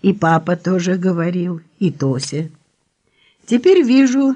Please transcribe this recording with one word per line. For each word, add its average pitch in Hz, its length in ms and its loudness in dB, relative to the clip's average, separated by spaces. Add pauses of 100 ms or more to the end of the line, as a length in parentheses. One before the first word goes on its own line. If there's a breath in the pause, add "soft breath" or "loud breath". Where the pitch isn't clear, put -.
И 202 120 2
папа 165 420 0
тоже 180 400 -2
говорил, 175 680 -4 (180)
и 180 120 0
Тося. 139 580 -6 (960)
Теперь 349 360 2
вижу, 269 540 2